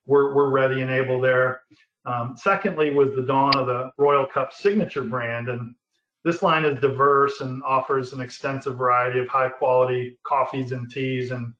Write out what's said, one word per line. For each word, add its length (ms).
we're, 280
we're 140
ready 320
and 100
able 300
there. 400
Um, 320
secondly 560
was 200
the 60
dawn 340
of 120
the 320
Royal 260
Cup 300
signature 480
brand. 480
And 240
this 180
line 220
is 160
diverse 640
and 220
offers 500
an 80
extensive 560
variety 400
of 100
high 220
quality 760
coffees 460
and 180
teas. 420
And 280